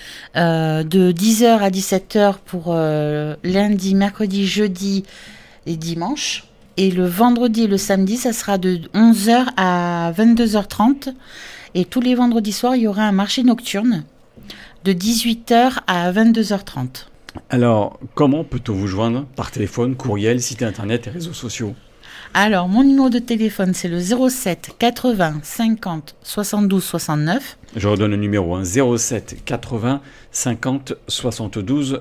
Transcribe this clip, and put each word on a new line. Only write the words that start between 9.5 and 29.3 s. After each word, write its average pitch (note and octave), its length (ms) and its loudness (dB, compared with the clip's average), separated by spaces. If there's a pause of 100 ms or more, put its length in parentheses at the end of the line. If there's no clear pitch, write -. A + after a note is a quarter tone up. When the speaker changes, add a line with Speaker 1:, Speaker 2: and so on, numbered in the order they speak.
Speaker 1:
à F3 580 0
vingt-deux A3+ 400 4
heures G3+ 140 -2
trente. C4+ 400 0 (680)
Et F3+ 120 0
tous B3+ 160 -2
les B3+ 120 2
vendredis A#3 380 2
soirs, B3 240 0
il A#3 60 2
y A3 40 2
aura G#3 180 0
un G#3 80 2
marché G3 300 0
nocturne A#3 640 0 (800)
de G3 80 2
dix-huit A3+ 580 -2
heures B3 360 4
à F3+ 260 0
vingt-deux A3 400 4
heures G3 140 -4
trente. B2+ 440 -10 (380)
Speaker 2:
Alors, A#2 500 2 (160)
comment D3 300 2
peut-on A#2 300 -6
vous G2 120 -2
joindre ? A#2 380 -2 (100)
Par - 160 -8
téléphone, A#2+ 460 -2
courriel, A2+ 460 0
site - 200 -8
internet A2 440 -4
et G#2 40 -10
réseaux E3+ 220 -10
sociaux ? A2 420 -8 (600)
Speaker 1:
Alors, F#3+ 320 2
mon G#3+ 160 2
numéro C4+ 280 6
de A#3+ 80 0
téléphone, G#3+ 560 0
c'est F3+ 140 -4
le E3+ 100 -4
zéro B3 320 0
sept - 480 -6
quatre-vingts G#3 640 0
cinquante A3 800 -4
soixante-douze G3 600 0
soixante-neuf. E3 760 -4 (180)
Speaker 2:
Je F#2+ 100 -2
redonne G#2 260 2
le G2+ 40 0
numéro, G2+ 380 0
hein, F#2+ 100 -4
zéro A#2+ 320 0
sept - 480 -6